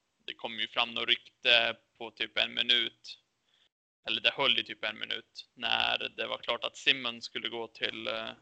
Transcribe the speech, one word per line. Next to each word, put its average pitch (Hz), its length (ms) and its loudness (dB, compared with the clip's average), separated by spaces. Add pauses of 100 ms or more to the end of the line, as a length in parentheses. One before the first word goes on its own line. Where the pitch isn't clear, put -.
(260)
Det - 80 -10
kom 117 180 -10
ju 110 160 -4
fram 120 260 0
något 117 140 -2
rykte 117 680 4 (220)
på 113 120 -8
typ 110 280 -4
en 117 160 0
minut. 117 640 0 (880)
Eller 113 140 -2
det 117 160 4
höll 127 220 4
i 113 60 0
typ 110 200 -8
en 110 140 -4
minut. 107 560 -10
När 117 640 0
det 113 100 -4
var 117 120 -4
klart 120 260 -4
att 120 120 -6
Simmons 123 480 0
skulle 117 240 -6
gå 113 180 -6
till, 113 420 -6
eh, 113 200 -4 (140)